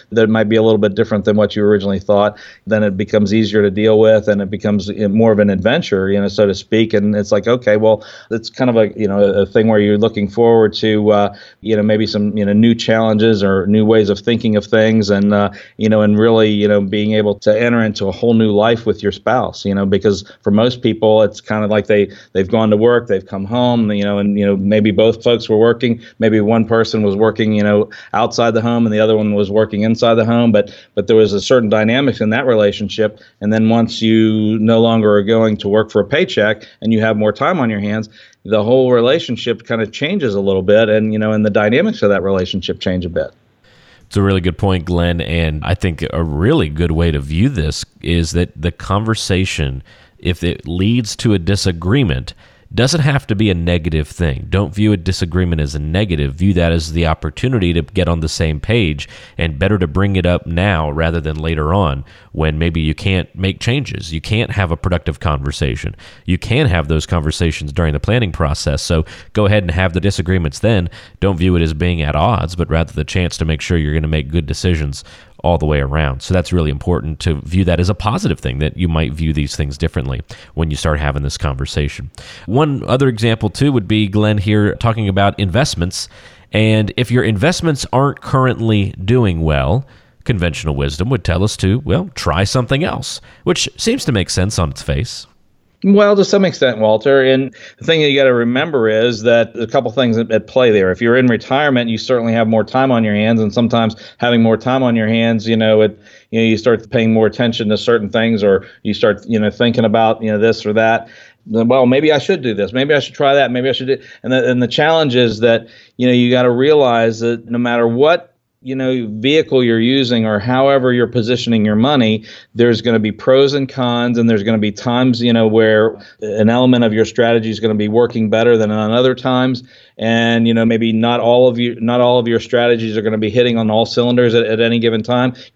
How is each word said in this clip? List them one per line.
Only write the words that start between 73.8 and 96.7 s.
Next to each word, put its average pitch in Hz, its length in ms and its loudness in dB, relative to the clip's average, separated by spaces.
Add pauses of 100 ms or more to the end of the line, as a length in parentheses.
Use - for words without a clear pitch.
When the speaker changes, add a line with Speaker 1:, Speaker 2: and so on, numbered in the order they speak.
Speaker 2:
gonna 78 140 -2
make 76 240 -4
good 80 160 -2
decisions 76 560 -4 (400)
all 87 140 2
the 76 80 -2
way 76 160 0
around. 69 400 -2
So - 120 -4
that's 90 200 -2
really 80 180 0
important 73 480 -4
to 82 220 -2
view 85 240 -2
that 85 160 2
as 90 80 2
a 104 40 -2
positive 113 460 -4
thing, 65 200 -6
that 76 180 -4
you 90 100 -2
might 78 240 -2
view 78 220 -4
these 71 240 -4
things 71 200 -6
differently 67 440 -6 (320)
when 80 180 -4
you 71 60 -6
start 76 240 -2
having 71 200 -4
this 69 160 -6
conversation. 69 720 -6 (360)
One 139 400 0
other 135 240 2
example, 113 400 -2
too, 143 240 0
would 110 120 0
be 107 220 0
Glenn 104 300 0
here 104 380 0
talking 110 340 -2
about 98 280 0
investments. 95 720 -2 (460)
And 110 420 2
if 120 160 -2
your 123 140 2
investments 135 640 -2
aren't 139 300 -2
currently 113 720 0 (100)
doing 98 380 2
well, 78 440 0 (380)
conventional 82 540 -2
wisdom 71 320 -4
would 120 160 -2
tell 87 180 0
us 107 140 -2
to, 98 220 0
well, 143 360 -4
try 87 300 -2
something 135 400 -2
else, - 340 -8 (240)
which - 320 -2
seems - 300 -4
to 147 80 0
make 95 160 -2
sense 95 280 -2
on 82 120 0
its 67 120 -12
face. - 460 -6 (580)
Speaker 1:
Well, 202 300 4
to 196 80 2
some 190 220 2
extent, 131 320 0